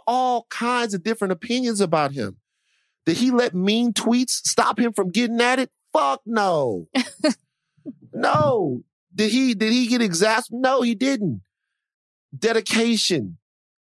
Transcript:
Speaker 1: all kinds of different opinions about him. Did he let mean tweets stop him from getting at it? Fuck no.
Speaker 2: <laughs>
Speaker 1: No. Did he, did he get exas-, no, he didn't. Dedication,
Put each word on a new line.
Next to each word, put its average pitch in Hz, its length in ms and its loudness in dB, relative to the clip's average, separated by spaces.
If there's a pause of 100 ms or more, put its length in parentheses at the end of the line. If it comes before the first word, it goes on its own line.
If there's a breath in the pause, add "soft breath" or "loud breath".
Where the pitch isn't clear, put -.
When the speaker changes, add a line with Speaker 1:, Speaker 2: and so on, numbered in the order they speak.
Speaker 1:
all 247 440 0
kinds 233 440 -2
of 175 80 -6
different 202 300 -2
opinions 233 480 -2
about 156 320 0
him. 107 240 -8 (720)
Did 165 100 2
he 254 140 2
let 247 240 2
mean 214 400 0
tweets - 520 -2
stop 240 320 0
him 233 140 0
from 185 180 -2
getting 233 300 0
at 254 180 2
it? 254 120 -2 (220)
Fuck 277 340 0
no. 156 680 0
Speaker 2:
<laughs> - 1200 -6
Speaker 1:
No. 202 720 0 (320)
Did 214 160 2
he, 254 240 2
did 220 180 0
he 247 140 2
get 240 160 2
exas-, 214 480 0
no, 254 320 0
he 233 120 0
didn't. 208 460 -2 (1000)
Dedication, 214 1000 0 (460)